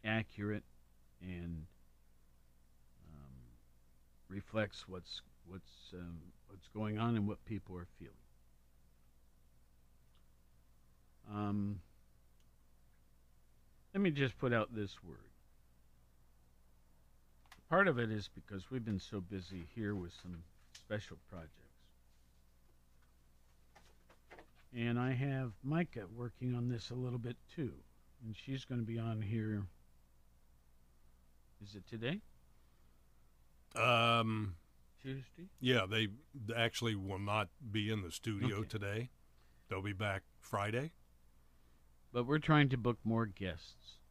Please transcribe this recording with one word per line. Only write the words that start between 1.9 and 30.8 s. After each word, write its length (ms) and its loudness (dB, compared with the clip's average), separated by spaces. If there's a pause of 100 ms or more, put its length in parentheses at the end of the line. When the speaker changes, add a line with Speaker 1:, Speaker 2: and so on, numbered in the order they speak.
Speaker 1:
um, 180 -18 (960)
reflects 600 -2
what's, 340 -10 (260)
what's, 460 -16
um, 260 -10 (280)
what's 220 -20
going 280 0
on 180 4
and 120 4
what 180 -4
people 320 -6
are 100 -10 (100)
feeling. 160 -16 (3250)
Um, 500 0 (2000)
let 80 4
me 100 8
just 260 2
put 160 4
out 220 2
this 280 -4
word. 140 -12 (2500)
Part 200 8
of 100 6
it 140 2
is 220 -2
because 360 -10
we've 160 -4
been 140 0
so 200 -6
busy 540 -6
here 220 -2
with 260 -6
some 220 -10 (300)
special 440 -8 (120)
projects. 220 -12 (3250)
And 260 4
I 140 4
have 400 0 (100)
Micah 420 0 (100)
working 380 -2
on 160 2
this 220 -2
a 40 -6
little 240 -2
bit 180 -6 (180)
too. 160 -2 (520)
And 120 -6
she's 300 -6
gonna 180 -2
be 160 -2
on 220 0
here. 440 0 (2000)